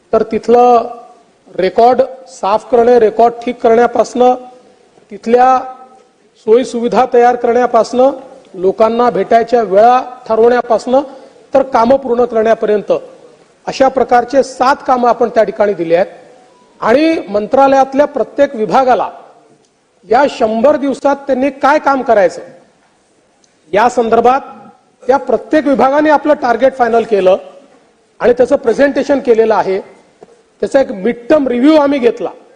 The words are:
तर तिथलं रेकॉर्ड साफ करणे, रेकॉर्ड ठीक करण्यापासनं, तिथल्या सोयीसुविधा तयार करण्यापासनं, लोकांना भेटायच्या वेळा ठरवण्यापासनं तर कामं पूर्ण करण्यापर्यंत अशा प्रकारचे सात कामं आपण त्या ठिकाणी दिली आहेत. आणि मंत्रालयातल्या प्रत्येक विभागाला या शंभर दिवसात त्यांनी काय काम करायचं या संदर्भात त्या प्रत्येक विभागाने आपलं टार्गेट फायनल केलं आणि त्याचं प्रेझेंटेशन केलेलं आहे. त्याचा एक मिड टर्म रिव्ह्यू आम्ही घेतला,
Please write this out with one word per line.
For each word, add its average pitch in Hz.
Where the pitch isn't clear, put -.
तर 220
तिथलं 233
रेकॉर्ड 226
साफ 208
करणे, 240
रेकॉर्ड 233
ठीक 247
करण्यापासनं, 240
तिथल्या 247
सोयीसुविधा 233
तयार 240
करण्यापासनं, 240
लोकांना 220
भेटायच्या 226
वेळा 220
ठरवण्यापासनं 240
तर 269
कामं 240
पूर्ण 247
करण्यापर्यंत 220
अशा 262
प्रकारचे 247
सात 269
कामं 254
आपण 233
त्या 220
ठिकाणी 202
दिली 165
आहेत. 180
आणि 294
मंत्रालयातल्या 269
प्रत्येक 277
विभागाला 214
या 247
शंभर 226
दिवसात 277
त्यांनी 277
काय 285
काम 277
करायचं 202
या 214
संदर्भात 240
त्या 254
प्रत्येक 262
विभागाने 277
आपलं 294
टार्गेट 254
फायनल 233
केलं 190
आणि 220
त्याचं 262
प्रेझेंटेशन 269
केलेलं 220
आहे. 190
त्याचा -
एक 240
मिड 208
टर्म 302
रिव्ह्यू 254
आम्ही 285
घेतला, 220